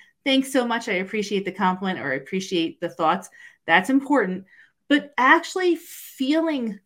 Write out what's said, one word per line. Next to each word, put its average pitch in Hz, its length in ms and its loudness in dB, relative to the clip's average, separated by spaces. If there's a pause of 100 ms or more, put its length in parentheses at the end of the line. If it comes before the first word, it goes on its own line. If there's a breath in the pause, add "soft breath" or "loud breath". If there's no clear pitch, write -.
(240 loud breath)
"Thanks 269 280 2
so 247 140 2
much, 240 220 -4
I 220 60 -2
appreciate 196 500 -2
the 185 80 -6
compliment," 185 480 -2
or 131 140 -4
"I - 20 -2
appreciate 175 640 -4
the 170 100 -4
thoughts." 170 400 -2 (380 loud breath)
That's 175 220 4
important, 262 560 0 (420 soft breath)
but 285 300 0
actually 330 580 4
feeling 277 1080 -4